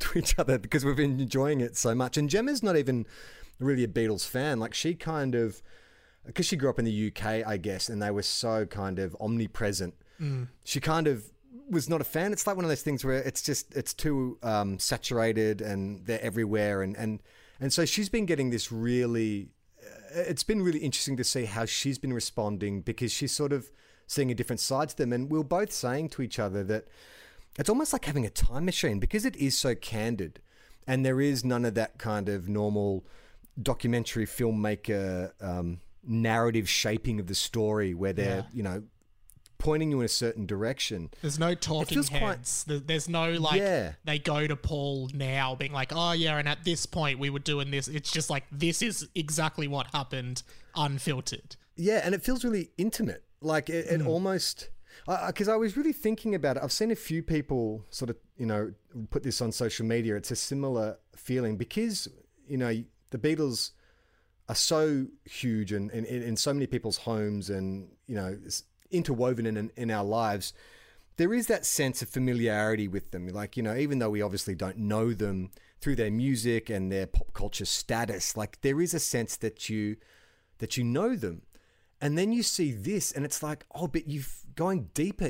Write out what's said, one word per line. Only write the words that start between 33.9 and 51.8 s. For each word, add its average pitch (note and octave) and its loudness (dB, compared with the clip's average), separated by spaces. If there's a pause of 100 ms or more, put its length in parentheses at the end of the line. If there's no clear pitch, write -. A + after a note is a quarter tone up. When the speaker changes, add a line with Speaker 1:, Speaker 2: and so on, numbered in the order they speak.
Speaker 1:
filmmaker, G#2 0
um, F2 -4 (240)
narrative A2+ 2
shaping A2 0
of F2+ -4
the F#2+ -2
story G#2+ 2
where G2 0
they're, F#2+ 0
Speaker 2:
Yeah. - -6
Speaker 1:
you A#2+ -4
know, F#2+ -4 (760)
pointing D#3 2
you C3+ 2
in A#2+ 2
a G#2+ 2
certain A2+ 0
direction. G#2 -2 (100)
Speaker 2:
There's D3 -4
no E3+ 2
Speaker 1:
It E3+ -2
Speaker 2:
talking D#3 0
Speaker 1:
feels C#4 2
quite C#3+ 2
Speaker 2:
heads. F3+ 0
There-, D3 -2
there's D#3 -2
no, E3 2
like, E3 4
Speaker 1:
Yeah. D3+ 2 (120)
Speaker 2:
they D#3 0
go D3+ 0
to D3 -2
Paul C#3 -2
now C3+ 0
being C#3 -4
like, C3 -2
"Oh, E3+ 2
yeah, D#3+ 2
and D3 0
at D3+ -2
this E3+ 0
point C#3+ 0
we C#3 0
were C#3 -2
doing C#3+ -2
this." C#3 -2
It's D3+ -6
just D#3+ 0
like, C#3+ 0
this D#3+ 0
is A3 -2
exactly D#3 -2
what C#3 -2
happened, B2+ -4 (320)
unfiltered. C#3+ -2 (220)
Speaker 1:
Yeah, G3 4